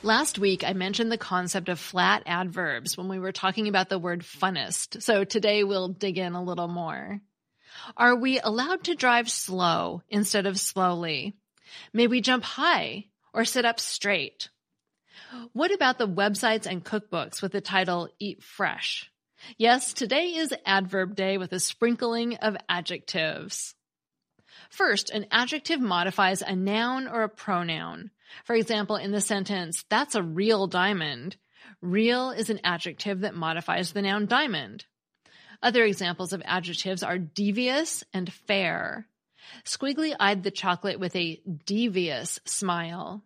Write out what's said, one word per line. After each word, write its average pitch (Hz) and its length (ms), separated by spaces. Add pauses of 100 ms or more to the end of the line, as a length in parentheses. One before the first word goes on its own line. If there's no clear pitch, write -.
Last 220 360
week, 190 240
I - 100
mentioned 196 380
the 226 80
concept 180 500
of 175 100
flat 185 460
adverbs 170 720
when 185 100
we 190 120
were 185 120
talking 190 360
about 190 200
the 190 120
word 175 240
funnest. - 800
So 202 200
today 208 400
we'll 190 260
dig 185 280
in 180 160
a 180 100
little 175 240
more. 175 540 (760)
Are 247 200
we 262 240
allowed 269 460
to 339 100
drive 240 340
slow 175 800
instead 208 380
of 190 120
slowly? 170 760 (580)
May 233 140
we 247 120
jump 247 240
high 262 680 (220)
or 226 140
sit 240 180
up 233 160
straight? - 680 (1040)
What 320 180
about 277 280
the 233 80
websites 208 580
and 180 180
cookbooks 180 600
with 190 80
the 196 100
title 180 560
Eat - 240
Fresh? - 680 (440)
Yes, 240 380
today 285 400
is 320 180 (140)
adverb 190 500
day 190 220
with 185 160
a 185 60
sprinkling 233 760
of 214 200 (100)
adjectives. 170 1080 (960)
First, 240 400
an 208 180
adjective 277 500
modifies 190 640
a 190 140
noun 233 520
or 226 140
a 214 80
pronoun. 170 800 (340)
For 240 120
example, 214 400
in 196 160
the 208 100
sentence, 190 680
"That's 247 260
a 202 80
real 190 440
diamond," 175 680 (440)
real 233 500
is 220 180
an 208 140
adjective 180 580
that 202 140
modifies 170 560
the 202 100
noun 202 240
diamond. 202 600 (800)
Other 233 200
examples 185 500
of 185 120
adjectives 175 580
are 180 140
devious 208 840 (100)
and 185 180
fair. 185 760 (560)
Squiggly 285 560
eyed 202 240
the 190 80
chocolate 180 480
with 185 160
a 165 260 (240)
devious 180 800
smile. 175 800